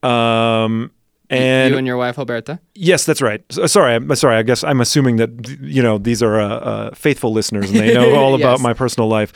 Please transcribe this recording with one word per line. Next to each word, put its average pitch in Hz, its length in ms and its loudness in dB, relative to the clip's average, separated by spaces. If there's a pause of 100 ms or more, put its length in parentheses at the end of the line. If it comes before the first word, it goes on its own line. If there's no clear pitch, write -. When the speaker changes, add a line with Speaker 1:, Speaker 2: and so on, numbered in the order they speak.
Speaker 1:
Um, 113 880 0 (400)
Speaker 2:
Y-, 131 80 -2
Speaker 1:
and 131 340 2
Speaker 2:
you 139 60 0
and 131 100 -4
your 127 80 -4
wife, 123 220 -4
Alberta? 127 420 -8 (140)
Speaker 1:
Yes, 175 320 0
that's 165 160 0
right. 107 200 -2 (140)
S-, 151 160 -2
sorry, 143 220 4
I'm 135 220 -2
sorry. 120 220 2
I 113 40 2
guess 120 220 0
I'm 143 180 0
assuming 123 360 2
that, 117 260 -4
th-, 135 180 -16
you 135 220 -2
know, 110 160 2
these 113 240 -2
are, 110 180 2
uh, 104 60 -2
uh, 110 480 -6
faithful 131 380 -2
listeners 104 360 -4
and 107 100 2
they 113 140 2
know 123 220 4
Speaker 2:
<laughs> 143 40 4
Speaker 1:
all 135 140 4
about 127 200 2
Speaker 2:
Yes. 131 80 0
Speaker 1:
my 120 120 0
personal 117 340 -2
life. 107 280 -2